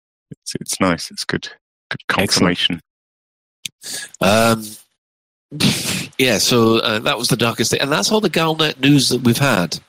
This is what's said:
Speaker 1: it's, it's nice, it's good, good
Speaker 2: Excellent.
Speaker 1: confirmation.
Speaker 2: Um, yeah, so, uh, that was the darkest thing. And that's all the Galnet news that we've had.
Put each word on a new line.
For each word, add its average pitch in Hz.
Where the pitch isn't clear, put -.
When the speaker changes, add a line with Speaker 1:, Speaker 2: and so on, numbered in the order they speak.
Speaker 1:
it's, -
it's -
nice, 90
it's -
good, -
good -
Speaker 2:
Excellent. 98
Speaker 1:
confirmation. 90
Speaker 2:
Um, 110
yeah, 123
so, 113
uh, 110
that 139
was 120
the 127
darkest 113
thing. -
And 139
that's 190
all 214
the 208
Galnet 156
news 135
that 127
we've 120
had. 104